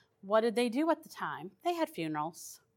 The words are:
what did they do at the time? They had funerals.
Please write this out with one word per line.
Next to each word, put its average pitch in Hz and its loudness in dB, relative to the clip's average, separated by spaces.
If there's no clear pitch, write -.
what 202 4
did 220 2
they 247 4
do 285 2
at 311 2
the - -18
time? 151 -8
They 349 2
had 320 0
funerals. 160 -4